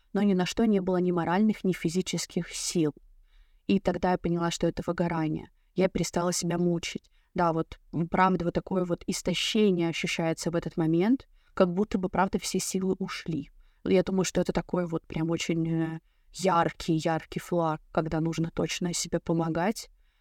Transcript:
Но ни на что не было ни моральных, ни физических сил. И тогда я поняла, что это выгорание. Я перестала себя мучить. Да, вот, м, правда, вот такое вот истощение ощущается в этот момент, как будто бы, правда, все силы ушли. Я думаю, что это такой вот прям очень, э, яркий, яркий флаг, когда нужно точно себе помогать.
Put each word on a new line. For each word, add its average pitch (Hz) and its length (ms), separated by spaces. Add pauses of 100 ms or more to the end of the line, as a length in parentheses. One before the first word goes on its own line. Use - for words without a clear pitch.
(140)
Но 196 100
ни 202 120
на 180 100
что 233 200
не 208 160
было 180 160
ни 180 140
моральных, 175 520
ни 185 100
физических 170 800
сил. 156 400 (720)
И 196 120
тогда 180 340
я 180 60
поняла, 170 320
что - 160
это 165 200
выгорание. 170 600 (280)
Я 185 140
перестала 175 440
себя 170 260
мучить. 175 440 (320)
Да, 170 180
вот, 160 260 (140)
м, 165 160
правда, 185 360
вот 170 100
такое 180 300
вот 170 220
истощение 180 840
ощущается 165 600
в 170 40
этот 165 220
момент, 175 500 (280)
как 180 180
будто 202 260
бы, 185 100
правда, 190 300
все - 200
силы 185 400
ушли. - 520 (340)
Я 185 180
думаю, 185 220
что - 160
это - 120
такой 175 340
вот 165 200
прям 160 240
очень, 165 380
э, 160 300 (340)
яркий, 170 640
яркий 160 460
флаг, 165 400 (120)
когда 160 280
нужно 165 320
точно 170 400
себе - 260
помогать. 165 720 (320)